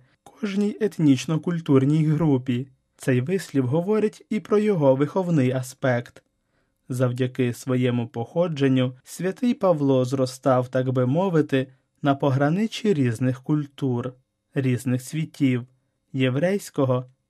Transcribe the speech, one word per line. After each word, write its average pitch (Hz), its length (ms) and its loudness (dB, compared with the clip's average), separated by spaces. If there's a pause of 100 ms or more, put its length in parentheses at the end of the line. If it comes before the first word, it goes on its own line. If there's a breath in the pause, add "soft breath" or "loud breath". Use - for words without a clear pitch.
(220 soft breath)
кожній 202 580 -4
етнічно-культурній 156 1300 2
групі. 135 640 0 (280)
Цей 123 240 0
вислів 139 460 -2
говорить 208 640 -2
і 214 100 -2
про 208 180 0
його 170 360 4
виховний 147 580 0
аспект. 127 720 -4 (640)
Завдяки 127 640 0
своєму 123 560 -2
походженню 131 840 0 (120)
святий 190 500 -4
Павло 143 500 2
зростав, 127 640 0
так 131 240 -2
би 127 140 0
мовити, 151 600 0 (360 soft breath)
на 139 120 2
пограничі 151 800 0
різних 127 480 -2
культур, 135 720 -4 (420)
різних 127 480 -2
світів – 139 640 -2 (460)
єврейського 131 920 -2 (260)